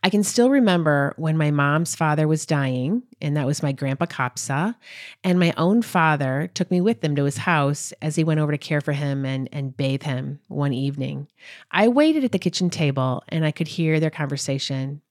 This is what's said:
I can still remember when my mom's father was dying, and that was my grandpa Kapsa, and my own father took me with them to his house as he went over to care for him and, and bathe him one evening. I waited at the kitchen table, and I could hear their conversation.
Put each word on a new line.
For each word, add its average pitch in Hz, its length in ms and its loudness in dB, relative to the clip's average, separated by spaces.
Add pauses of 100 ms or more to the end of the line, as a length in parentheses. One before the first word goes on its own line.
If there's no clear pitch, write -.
I 190 80 6
can 208 120 2
still 240 280 2
remember 170 640 4
when 156 200 0
my 151 140 2
mom's 147 440 0
father 156 340 2
was 156 180 0
dying, 139 560 0 (180)
and 147 160 -2
that 147 100 0
was - 160 -2
my 143 100 0
grandpa 135 340 -2
Kapsa, 147 680 -4 (480)
and 180 160 2
my 170 180 2
own 202 260 2
father 151 720 2
took - 160 -4
me 180 100 2
with 220 200 0
them 147 160 0
to 143 80 2
his 143 140 0
house 147 540 0 (100)
as 151 140 -2
he 160 80 2
went 156 160 2
over 147 120 0
to 147 60 -2
care 147 240 -2
for 151 100 -2
him 139 320 -2
and, 131 280 -4
and 135 240 -8
bathe 135 260 -2
him 139 460 -6
one 143 260 -2
evening. 139 540 -4 (420)
I 208 180 4
waited 302 360 4
at 240 80 0
the 196 60 0
kitchen 180 320 0
table, 135 580 -2
and 160 160 -2
I 151 60 2
could 156 180 -4
hear 156 320 0
their 156 100 0
conversation. 139 920 -4 (100)